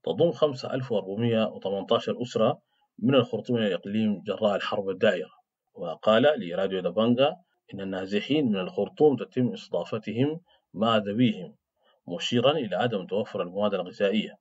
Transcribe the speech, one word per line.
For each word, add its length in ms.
تضم 280
خمسة 420
ألف 180
وأربعمية 520
وتمنتاشر 800
أسرة 400
من 160
الخرطوم 420
إلى 160
إقليم 540
جراء 280
الحرب 340
الدائرة. 400
وقال 500
لراديو 420
دبنجا 560
إن 80
النازحين 680
من 100
الخرطوم 560
تتم 380
استضافتهم 840
مع 240
ذويهم، 580
مشيراً 440
إلى 240
عدم 300
توفر 360
المواد 320
الغذائية. 680